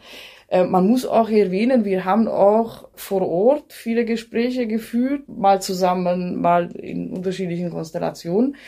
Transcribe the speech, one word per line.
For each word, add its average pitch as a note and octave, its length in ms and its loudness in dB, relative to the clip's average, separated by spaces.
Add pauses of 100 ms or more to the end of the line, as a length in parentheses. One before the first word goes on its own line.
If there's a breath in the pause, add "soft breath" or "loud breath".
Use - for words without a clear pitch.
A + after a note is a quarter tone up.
(480 loud breath)
Äh, F3+ 160 4
man F#3 220 2
muss B3+ 200 2
auch A3 240 2
erwähnen, G#3+ 560 2
wir F#3 180 -2
haben G#3 240 2
auch G#3+ 640 2
vor F#3+ 320 -4
Ort A#3+ 460 0
viele A#3 320 -4
Gespräche A#3 640 -2
geführt, A#3+ 600 -2
mal F#3+ 360 2
zusammen, F3+ 800 -2
mal F3 300 2
in - 380 -8
unterschiedlichen F3 600 -6
Konstellationen. E3+ 840 -4 (100)